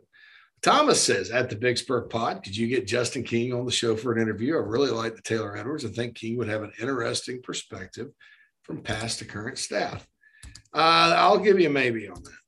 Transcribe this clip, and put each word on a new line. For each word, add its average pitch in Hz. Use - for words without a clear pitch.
Thomas 269
says, 101
"At 123
the 117
Big 120
Spur 123
Pod, 117
could 98
you 113
get 117
Justin 120
King 117
on 123
the 123
show 113
for 113
an 113
interview? 110
I 147
really 117
like 113
the -
Taylor 107
Edwards 135
and 107
think 117
King 113
would 110
have 107
an 104
interesting 123
perspective 113
from -
past 110
to -
current 113
staff." -
Uh, 165
I'll 180
give 190
you 165
a -
maybe 120
on -
that. -